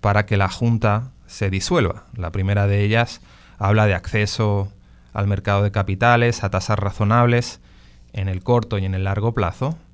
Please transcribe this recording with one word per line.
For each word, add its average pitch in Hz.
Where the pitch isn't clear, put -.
para 104
que 107
la 98
Junta 113
se -
disuelva. 98
La 82
primera 98
de 101
ellas 113
habla 107
de 98
acceso 101
al 101
mercado 101
de 104
capitales 117
a 98
tasas 98
razonables 117
en 95
el 92
corto 117
y 95
en 95
el 95
largo 101
plazo. 127